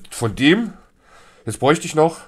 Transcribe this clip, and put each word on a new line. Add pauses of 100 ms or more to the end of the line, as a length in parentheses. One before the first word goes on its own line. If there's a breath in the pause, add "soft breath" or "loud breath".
(100)
von
dem, (760 soft breath)
jetzt
bräuchte
ich
noch